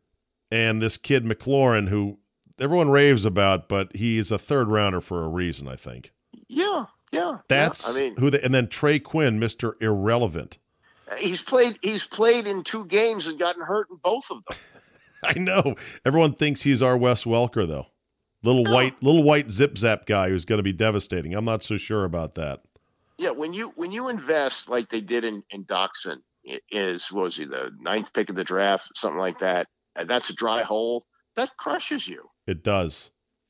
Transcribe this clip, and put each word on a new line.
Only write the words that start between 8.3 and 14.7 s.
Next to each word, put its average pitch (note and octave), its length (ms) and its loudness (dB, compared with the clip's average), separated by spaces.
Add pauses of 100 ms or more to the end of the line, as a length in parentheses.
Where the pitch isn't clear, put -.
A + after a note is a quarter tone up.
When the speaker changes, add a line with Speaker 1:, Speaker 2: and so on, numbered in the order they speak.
Speaker 1:
they, C#3+ 100 0
and C3 140 0
then B2 140 2
Trey D3+ 300 0
Quinn, C3 400 0
Mister A2+ 420 -4
Irrelevant. G#2+ 760 0 (600)
Speaker 2:
He's F3 220 -4
played, A#3+ 420 2
he's G#3+ 220 -2
played A3+ 440 2
in F#3+ 160 -4
two A3 220 -8
games G3+ 420 0
and D#3 100 -10
gotten F3 240 -2
hurt G3+ 280 -4
in F3+ 120 -18
both A3+ 280 0
of B2+ 180 -12
them. - 100 -12 (640)